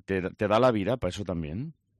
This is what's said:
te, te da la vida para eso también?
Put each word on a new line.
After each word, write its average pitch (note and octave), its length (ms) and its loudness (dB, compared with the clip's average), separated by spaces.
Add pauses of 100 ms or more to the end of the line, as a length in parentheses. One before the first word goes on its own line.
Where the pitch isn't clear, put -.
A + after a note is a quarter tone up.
te, F#2 260 -2
te - 160 -2
da G#2+ 120 6
la B2+ 120 4
vida G#2+ 260 0
para F2+ 120 -2
eso G2+ 140 -6
también? F2+ 500 -6 (260)